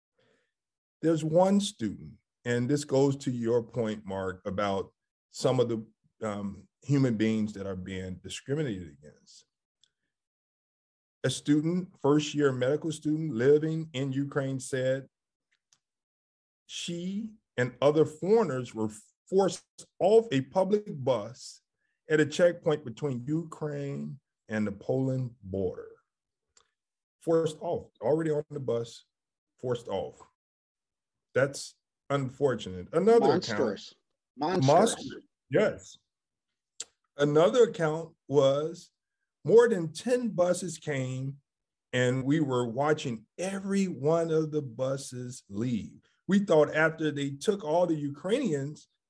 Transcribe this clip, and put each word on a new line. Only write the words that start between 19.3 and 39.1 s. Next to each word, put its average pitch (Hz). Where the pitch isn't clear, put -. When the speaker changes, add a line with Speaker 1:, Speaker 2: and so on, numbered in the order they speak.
Speaker 1:
off 220
a 135
public 190
bus 123
at 156
a 151
checkpoint 170
between 123
Ukraine 147
and 107
the 101
Poland 131
border. 95
Forced 160
off, 165
already 156
on 147
the 147
bus, 117
forced 123
off. 95
That's -
unfortunate. 123
Another 196
account. 117
Speaker 2:
Monstrous. -
Monstrous. 156
Speaker 1:
Monstrous, 156
yes. -
Another 165
account 165
was 143